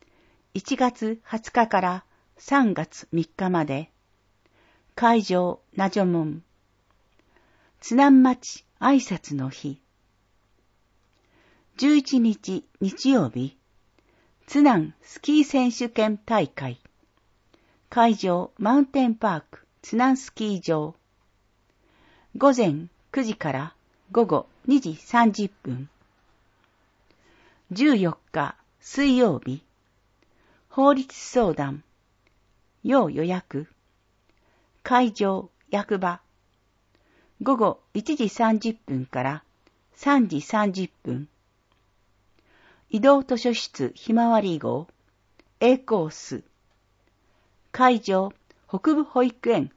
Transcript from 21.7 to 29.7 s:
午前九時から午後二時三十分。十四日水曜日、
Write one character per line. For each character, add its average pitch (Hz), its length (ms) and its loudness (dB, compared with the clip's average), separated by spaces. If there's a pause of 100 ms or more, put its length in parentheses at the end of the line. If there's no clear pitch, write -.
午 277 180 4
前 175 340 -2 (260)
九 269 100 -2
時 220 120 -6
か 143 180 -6
ら 139 220 -10 (360)
午 233 140 2
後 165 240 -2 (160)
二 262 160 2
時 160 160 -10
三 233 340 2
十 202 160 -4
分。 135 420 -12 (1800)
十 254 240 2
四 175 220 0 (160)
日 143 240 -4 (240)
水 277 340 0
曜 214 240 2
日、 135 240 -10 (1040)